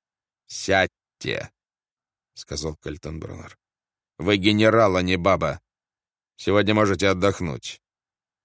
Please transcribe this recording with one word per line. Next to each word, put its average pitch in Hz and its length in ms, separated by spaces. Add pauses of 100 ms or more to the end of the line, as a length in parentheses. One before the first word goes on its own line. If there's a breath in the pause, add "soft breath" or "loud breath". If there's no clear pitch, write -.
(480)
«Сядьте», — - 1040 (840)
сказал 76 420
Кальтенбруннер. - 840 (600)
«Вы 95 180
генерал, 107 640
а 92 40
не 92 140
баба. 85 460 (720)
Сегодня 101 380
можете 98 340
отдохнуть. 92 760 (640)